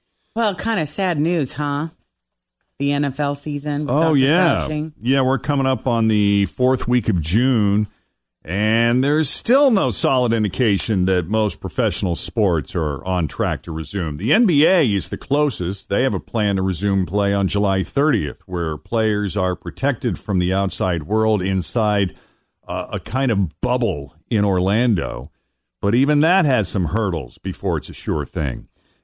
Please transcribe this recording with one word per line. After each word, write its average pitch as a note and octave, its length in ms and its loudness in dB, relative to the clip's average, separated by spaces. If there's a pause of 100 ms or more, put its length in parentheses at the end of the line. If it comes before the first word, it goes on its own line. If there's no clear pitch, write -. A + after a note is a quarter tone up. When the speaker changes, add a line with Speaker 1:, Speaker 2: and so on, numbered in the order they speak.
(360)
Speaker 1:
Well, A3 200 0
kinda G#3+ 320 -2
sad F3+ 320 -2
news, D#3+ 340 0
huh? D3 360 -4 (920)
The C#3+ 140 0
N C#3+ 120 0
F C#3 140 -4
L C#3+ 160 -2
season. D3 540 -4
Speaker 2:
Oh, C#3+ 120 2
Speaker 1:
Dr. D#3+ 160 4
Speaker 2:
yeah. C3+ 500 2
Speaker 1:
Fauci. D#3 340 -6
Speaker 2:
Yeah, C3 200 2
we're C3 160 2
coming C3+ 300 0
up C3 180 0
on A#2 220 2
the G2+ 380 2
fourth B2+ 420 0
week B2 220 2
of F2+ 120 0
June, G#2 680 2 (560)
and A2+ 600 0
there's D3 260 2
still C4+ 400 2
no E3 220 2
solid B2+ 420 2
indication G#2 720 0
that F2+ 220 0
most G#2+ 320 0
professional G2 560 -2
sports F2 580 0
are D#2 320 -2
on F2+ 220 0
track F2 360 -2
to E2+ 80 -10
resume. D#2+ 460 -6
The A2 160 -2
N A#3 140 4
B D3+ 180 4
A F3+ 200 4
is G2+ 240 -2
the G2 80 -6
closest. C3+ 720 -2
They G2+ 140 0
have B2 120 0
a F2 60 -2
plan G#2 340 -2
to F#2+ 80 0
resume F#2+ 420 0
play G2+ 280 0
on G2+ 140 0
July G2 360 0
thirtieth, A#2 640 -2
where E2+ 300 -4
players G#2 600 -2
are F#2 180 0
protected B2 600 -4
from F#2+ 220 -2
the F2+ 140 0
outside F#2+ 500 -2
world G#2+ 400 0
inside, G2+ 720 0 (520)
uh, F2+ 240 -6
a G#2 80 -4
kind C3 300 -2
of G2 320 -2
bubble A2 540 -2 (160)
in G#2 140 2
Orlando. F#2 840 0 (520)
But G#2 140 2
even C#3+ 240 4
that E3+ 240 4
has B2+ 240 2
some F#2 200 -2
hurdles E2 500 -2
before F2+ 400 -4
it's D2 120 -6
a - 40 -12
sure D#2 320 -4
thing. C2 420 -4 (360)